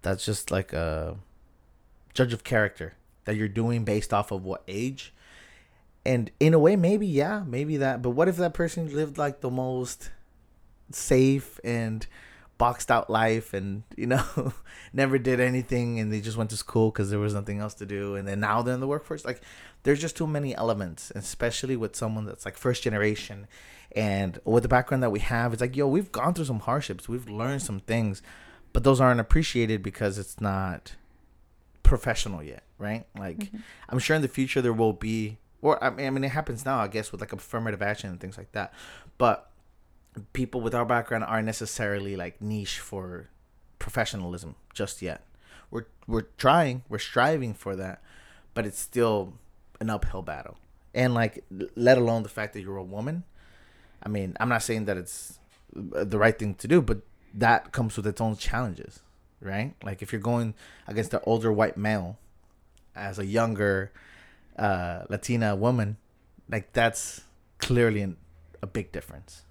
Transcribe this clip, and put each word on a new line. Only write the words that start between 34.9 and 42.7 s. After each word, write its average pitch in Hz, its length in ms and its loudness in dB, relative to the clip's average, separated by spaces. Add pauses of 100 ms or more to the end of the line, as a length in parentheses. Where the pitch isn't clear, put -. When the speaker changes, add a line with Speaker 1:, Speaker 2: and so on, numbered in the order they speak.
Speaker 1:
be, 110 460 -4 (220)
or, - 220 2
I 135 80 2
mean, 127 160 -6
I 135 40 -2
mean, 135 140 -2
it 139 60 -2
happens 127 340 -6
now, 135 140 0
I 104 100 0
guess, 107 220 -6
with, 95 100 -10
like, 101 120 -8
affirmative 110 500 -6
action 104 280 -4
and 87 100 -12
things 95 180 -12
like 92 140 -18
that, 101 200 -6 (460)
but 117 320 2 (840)
people 127 280 -2
with 117 160 -2
our 120 80 2
background 117 400 0
aren't 110 220 -2
necessarily, 101 680 -4
like, 87 240 -10
niche 107 380 -6